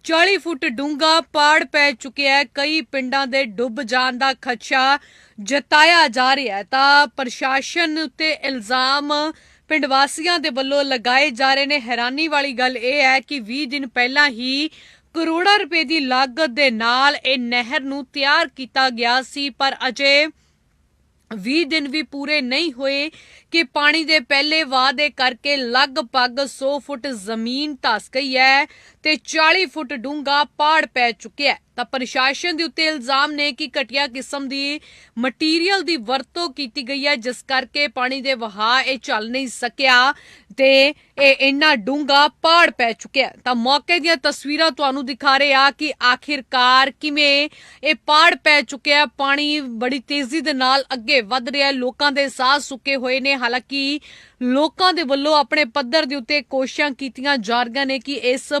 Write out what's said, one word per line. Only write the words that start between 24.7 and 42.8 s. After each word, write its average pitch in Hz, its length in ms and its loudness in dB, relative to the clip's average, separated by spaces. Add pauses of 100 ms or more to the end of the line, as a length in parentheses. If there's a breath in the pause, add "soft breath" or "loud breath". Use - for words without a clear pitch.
ਦੇ 285 180 -2
ਕਰਕੇ 262 480 -2
ਲਗਭਗ 254 880 0
ਸੌ 269 340 -4
ਫੁੱਟ 285 280 -10
ਜ਼ਮੀਨ 240 720 -6
ਧੱਸ 220 340 -2
ਗਈ 262 220 -2
ਹੈ 269 280 4 (380 soft breath)
ਤੇ 311 120 2
ਚਾਲੀ 320 500 2
ਫੁੱਟ 294 280 -10
ਡੂੰਘਾ 285 500 -2 (140)
ਪਾੜ 302 280 2
ਪੈ 240 260 0
ਚੁੱਕਿਆ 247 420 -4
ਹੈ। - 60 -4 (160)
ਤਾਂ 247 100 -6
ਪ੍ਰਸ਼ਾਸਨ 269 720 -2
ਦੇ 339 60 -4
ਉੱਤੇ 320 220 -4
ਇਲਜ਼ਾਮ 285 460 0
ਨੇ 294 200 -2
ਕਿ 294 180 -10 (120)
ਘਟੀਆ 277 260 -4
ਕਿਸਮ 269 400 -10
ਦੀ 277 320 -6 (380 loud breath)
ਮਟੀਰੀਅਲ 330 640 0
ਦੀ 320 160 -2
ਵਰਤੋਂ 262 520 -4
ਕੀਤੀ 262 380 -10
ਗਈ 277 200 -6
ਹੈ, 294 80 2
ਜਿਸ 240 260 -8
ਕਰਕੇ 269 460 -2
ਪਾਣੀ 254 340 -4
ਦੇ 269 120 -2
ਵਹਾਅ 226 500 0
ਇਹ 262 200 -2
ਝੱਲ 226 260 -4
ਨਹੀਂ 262 180 -4
ਸਕਿਆ 254 680 2 (440 loud breath)
ਤੇ 269 360 6 (240 soft breath)
ਇਹ 269 220 6
ਇੰਨਾ 277 360 2
ਡੂੰਘਾ 277 520 2 (140)
ਪਾੜ 330 280 6
ਪੈ 240 220 -2